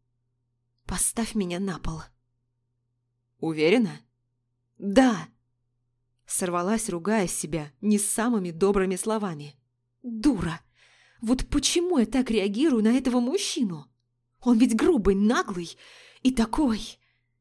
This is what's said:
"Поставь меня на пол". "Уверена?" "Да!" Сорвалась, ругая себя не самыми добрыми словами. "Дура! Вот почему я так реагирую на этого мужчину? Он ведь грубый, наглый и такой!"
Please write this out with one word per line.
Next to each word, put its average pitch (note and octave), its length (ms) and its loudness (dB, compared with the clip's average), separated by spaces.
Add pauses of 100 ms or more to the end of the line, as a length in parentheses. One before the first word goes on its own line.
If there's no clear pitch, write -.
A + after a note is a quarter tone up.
(840)
"Поставь G#3+ 500 -4
меня F3 240 -4
на F#3+ 200 -6
пол". D#3+ 220 -8 (1400)
"Уверена?" D#3+ 600 2 (800)
"Да!" G3+ 520 2 (960)
Сорвалась, F#3 640 -2
ругая F3+ 380 0
себя D3+ 440 -6 (100)
не G#3 160 4
самыми G#3 540 -2
добрыми F#3+ 440 2
словами. F3+ 600 -6 (480)
"Дура! G#3+ 580 -2 (600)
Вот B3 260 -2
почему E4+ 500 0
я A3 80 4
так C4 240 0
реагирую A3 540 2
на A#3 140 4
этого B3+ 220 0
мужчину? A#3+ 680 -4 (520)
Он A#3+ 160 4
ведь A3+ 180 4
грубый, A3 400 2
наглый G#3 640 0 (440)
и C4 100 2
такой!" A3+ 680 -2 (420)